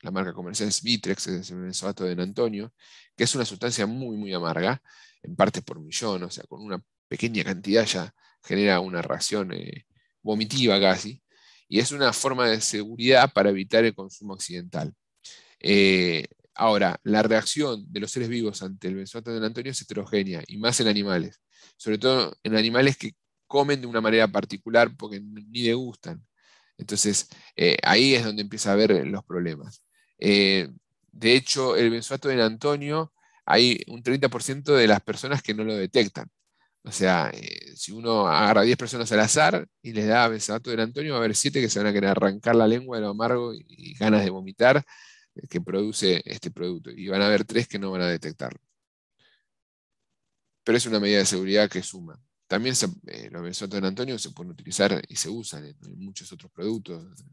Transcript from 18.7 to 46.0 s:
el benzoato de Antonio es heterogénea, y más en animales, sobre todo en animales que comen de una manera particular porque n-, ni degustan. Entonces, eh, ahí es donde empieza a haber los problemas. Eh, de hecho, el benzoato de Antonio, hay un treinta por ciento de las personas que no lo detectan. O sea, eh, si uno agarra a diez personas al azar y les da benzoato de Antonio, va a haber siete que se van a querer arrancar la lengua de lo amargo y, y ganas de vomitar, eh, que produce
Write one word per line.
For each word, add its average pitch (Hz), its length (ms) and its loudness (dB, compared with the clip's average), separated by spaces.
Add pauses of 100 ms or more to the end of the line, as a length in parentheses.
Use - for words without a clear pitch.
el 95 80 -4
benzoato 110 360 -10
de 110 140 -4
Antonio 120 260 -6
es 131 100 -8
heterogénea, 95 680 -4
y 101 100 -16
más 117 220 0
en 113 80 4
animales, 98 520 0 (380)
sobre 107 220 -2
todo 127 440 2
en 110 120 0
animales 120 420 4
que - 180 -12 (300)
comen 139 360 2
de 123 60 -8
una 117 140 -2
manera 110 260 6
particular 104 720 2
porque 107 200 -12
n-, 104 320 -16
ni 120 120 -8
degustan. 117 640 -2 (520)
Entonces, - 500 -2 (280)
eh, 87 280 4
ahí 127 320 6
es 117 80 0
donde 107 180 -6
empieza 104 300 -4
a - 20 4
haber 101 320 4
los 95 180 -6
problemas. 85 600 -8 (340)
Eh, 98 500 4 (440)
de 113 240 4
hecho, 131 400 0
el 113 160 4
benzoato 131 360 -6
de 131 140 2
Antonio, 147 720 -2 (320)
hay 120 420 4
un 117 140 -16
treinta 131 280 0
por 120 120 -6
ciento 143 340 0
de 120 120 8
las 104 140 6
personas 131 420 -6
que 107 100 -6
no 107 100 -4
lo 110 120 -2
detectan. 95 520 0 (560)
O - 80 -14
sea, 87 380 0
eh, - 460 -14
si - 160 -12
uno 113 360 0
agarra 101 340 6
a - 20 6
diez 120 140 4
personas 117 340 -6
al 107 80 4
azar 151 480 2 (160)
y 120 100 -12
les 107 140 -2
da 117 200 6
benzoato 110 440 -4
de 113 100 -2
Antonio, 139 300 -4
va 127 80 -2
a - 20 0
haber 110 140 0
siete 143 260 0
que 113 80 2
se - 80 -2
van 104 100 0
a 101 60 2
querer 98 160 2
arrancar 98 460 2
la 110 120 6
lengua 123 300 0
de 107 60 -4
lo 104 60 -2
amargo 117 440 -2
y, - 140 -16
y - 260 -20
ganas 107 300 2
de 95 80 0
vomitar, 110 520 2 (520)
eh, - 120 -18
que 87 140 -6
produce 95 640 0